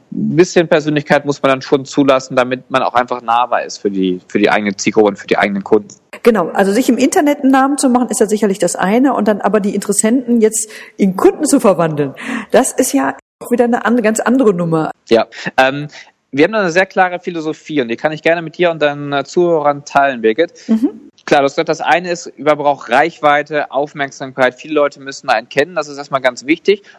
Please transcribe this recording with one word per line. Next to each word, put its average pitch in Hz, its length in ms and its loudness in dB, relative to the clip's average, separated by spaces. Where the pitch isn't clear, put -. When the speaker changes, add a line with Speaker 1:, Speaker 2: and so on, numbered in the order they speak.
Speaker 1:
bisschen 160 600 0
Persönlichkeit 147 560 0
muss 143 180 -4
man 139 60 2
dann 135 120 0
schon 139 220 0
zulassen, 131 540 0
damit 127 340 -2
man 131 120 0
auch 90 100 -2
einfach 123 280 -2
nahbar 117 420 0
ist 78 160 -12
für 104 120 -2
die, 95 380 -2
für 110 100 -2
die 101 100 4
eigene 104 280 -2
Zielgruppe 107 320 2
und 101 100 -8
für - 80 -18
die - 100 0
eigenen 101 280 -2
Kunden. 107 240 0
Speaker 2:
Genau, 208 260 2
also 196 220 0
sich 254 160 2
im 247 100 2
Internet 294 440 2
einen 269 100 2
Namen 269 260 2
zu 277 120 2
machen, 240 200 2
ist 214 100 -4
ja 220 80 4
sicherlich 208 320 0
das 175 160 0
eine. 240 380 2
Und 208 140 0
dann 208 140 0
aber 202 180 2
die 196 160 -2
Interessenten 233 640 0
jetzt 220 300 0
in 190 220 0
Kunden 349 280 2
zu 269 140 4
verwandeln, 151 540 0
das 254 220 2
ist - 200 -2
ja 269 240 -2
auch - 100 -16
wieder 240 140 -2
eine 240 220 -2
an-, 226 180 0
ganz 214 160 0
andere 233 340 2
Nummer. 165 380 -2
Speaker 1:
Ja, - 160 4
ähm, 135 300 0
wir 139 120 2
haben 185 80 2
da 220 80 0
eine 190 100 0
sehr 180 160 2
klare 180 340 0
Philosophie 156 600 -6
und 120 60 0
die 113 80 -2
kann 156 160 -4
ich 156 100 -10
gerne 165 220 0
mit 156 140 -12
dir 175 120 2
und 160 120 -4
deinen, 143 320 -2
äh, 139 100 -2
Zuhörern 147 600 0
teilen, 139 380 0
Birgit. 110 300 2
Speaker 2:
Mhm. 226 420 -2
Speaker 1:
Klar, 151 160 4
du 139 40 2
hast 135 80 0
gesagt, 170 160 -4
das 156 120 -2
eine 175 300 0
ist, 175 260 -8
man 147 200 0
braucht 143 340 -2
Reichweite, 147 800 0
Aufmerksamkeit. 135 840 -2
Viele 151 220 -8
Leute 143 240 0
müssen 135 300 -14
einen 117 200 0
kennen, 160 260 -2
das 151 120 -4
ist 143 100 -14
erstmal 139 240 -6
ganz 123 240 -2
wichtig. 165 380 0